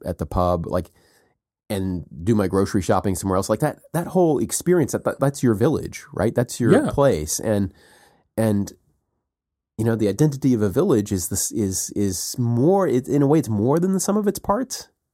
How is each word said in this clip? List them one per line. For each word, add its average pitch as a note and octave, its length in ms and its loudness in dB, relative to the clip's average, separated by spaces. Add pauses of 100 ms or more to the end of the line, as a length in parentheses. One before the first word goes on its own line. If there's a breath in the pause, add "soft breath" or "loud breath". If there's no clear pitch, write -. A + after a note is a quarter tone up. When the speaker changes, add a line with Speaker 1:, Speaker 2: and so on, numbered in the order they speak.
Speaker 1:
at F2+ 140 -6
the E2+ 80 -6
pub, F2 420 0
like, F2 240 -4 (800)
and F#2+ 360 -4 (180)
do A2+ 100 2
my G#2 140 2
grocery G2 340 0
shopping F#2+ 340 0
somewhere F#2+ 220 -2
else, G2+ 120 0
like, A2 100 0
that, D3+ 200 -4 (140)
that E3+ 140 -4
whole E3+ 320 2
experience, E3 540 0
that, G2+ 100 -4
that, - 160 -4
that's C#3 240 0
your A#2+ 100 4
village, A#2 600 -2
right? G#2+ 200 0
That's - 260 -2
your A#2+ 140 2
Speaker 2:
Yeah. C#4 180 4
Speaker 1:
place. G2+ 480 0
And, G2+ 340 0 (640 soft breath)
and, G#2 340 0 (1080)
you A2 80 -2
know, A2+ 100 2
the G#2+ 120 0
identity C3+ 460 2
of G#2+ 80 0
a G#2 80 2
village A#2 420 0
is F#2+ 180 -2
this, - 220 -4
is, - 400 -4
is G2 460 -4
more, C3 500 2
it, B2+ 200 0
in C#3+ 140 2
a C#3 60 4
way, D#3 120 4
it's B2 100 -2
more A#2 300 2
than F#3 140 0
the F#3+ 60 0
sum G3 180 -2
of G#3 100 -2
its G3 120 -2
parts, - 480 -4 (260)